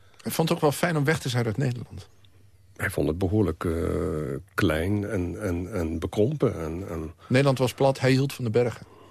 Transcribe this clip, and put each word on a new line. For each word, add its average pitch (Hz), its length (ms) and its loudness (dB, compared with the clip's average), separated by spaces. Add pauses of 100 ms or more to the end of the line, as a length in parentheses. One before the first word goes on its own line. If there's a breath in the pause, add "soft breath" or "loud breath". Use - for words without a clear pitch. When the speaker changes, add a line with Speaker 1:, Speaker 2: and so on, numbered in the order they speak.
(220 soft breath)
Speaker 1:
Hij 113 100 -6
vond 160 160 0
het 170 80 0
ook - 60 -8
wel - 100 4
fijn 170 240 0
om 143 80 2
weg 160 160 2
te - 80 -4
zijn 120 180 0
uit 104 100 -2
Nederland. 120 520 -4 (680)
Speaker 2:
Hij 98 140 -2
vond 73 180 0
het 80 100 -2
behoorlijk, 95 460 2
eh, 85 80 0 (800)
klein 95 560 0
en, 90 320 -4
en, 90 300 -4
en 82 260 -2
bekrompen. 107 600 0
En, 82 300 -6
en 80 220 -8 (160 loud breath)
Speaker 1:
Nederland 131 300 4
was 127 160 2
plat, 135 260 2
hij 131 100 4
hield 135 220 2
van 127 120 -8
de 113 60 -2
bergen. 120 360 0 (240)